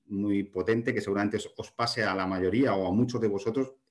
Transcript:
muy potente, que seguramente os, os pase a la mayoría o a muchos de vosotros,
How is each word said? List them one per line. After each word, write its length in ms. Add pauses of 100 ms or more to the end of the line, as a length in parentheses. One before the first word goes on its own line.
muy 380
potente, 500
que 80
seguramente 360
os, 180
os 160
pase 320
a 120
la 100
mayoría 480
o 140
a 40
muchos 300
de 60
vosotros, 460 (180)